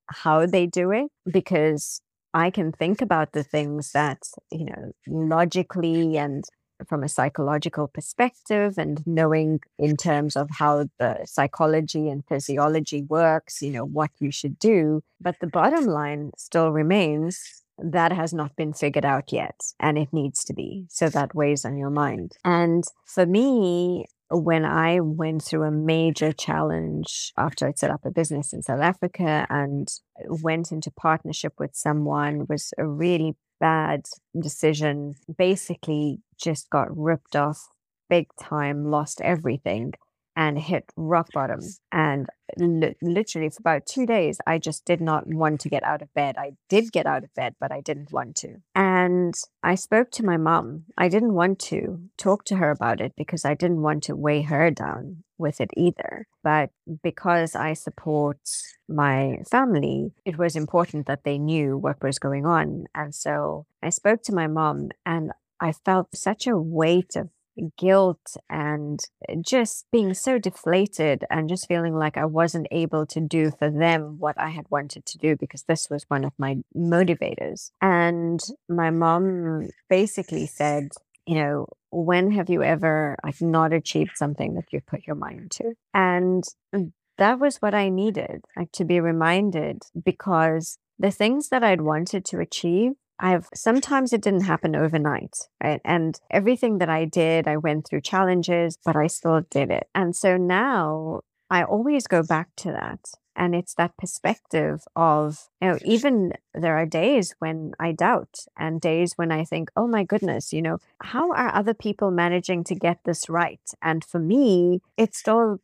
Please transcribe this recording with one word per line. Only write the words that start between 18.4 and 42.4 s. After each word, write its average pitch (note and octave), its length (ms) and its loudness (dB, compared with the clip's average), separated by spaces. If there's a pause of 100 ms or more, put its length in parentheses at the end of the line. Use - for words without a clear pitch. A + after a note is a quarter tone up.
been D#3 180 -4
figured D3 320 0
out C#3 260 0
yet, - 300 -4 (180)
and D3+ 180 2
it C#3+ 140 0
needs C#3+ 340 -2
to - 80 -8
be. - 360 -10
So D#3+ 200 0
that C#3+ 260 -2
weighs D3 280 0
on C3 140 -6
your C#3 140 -4
mind. C#3 420 -2 (100)
And E3+ 400 4 (220)
for F#3 200 2
me, F3+ 800 2 (240)
when D#3+ 360 2
I E3 340 2
went D#3 440 -2
through D#3 200 -2
a D3+ 80 0
major D#3 600 2
challenge D#3 1040 -4
after C#3+ 300 -2
I'd C#3+ 120 -4
set C#3+ 120 0
up D3 120 -6
a C3+ 80 -6
business D#3 400 -2
in - 100 -10
South C3+ 200 -4
Africa E3+ 680 0
and C#3+ 380 -2 (400)
went D#3+ 440 -2
into D#3 200 -6
partnership D#3+ 680 -2
with C#3+ 160 -8
someone, D3 760 -2
was D3+ 280 -6
a D#3 80 -2
really D#3 500 0 (240)
bad D#3+ 420 0 (380)
decision, D3 760 -2 (220)
basically D#3+ 840 -2 (180)
just - 320 -6
got D3 280 -2
ripped D#3 380 -2
off D3 340 -2 (400)
big E3+ 180 2 (120)
time, D3 460 -4
lost D3+ 360 -2
everything, C3+ 720 -2 (420)
and D3+ 220 0
hit D#3 400 -4
rock E3 340 0
bottom. C3+ 280 -2 (320)
And D3 360 0 (300)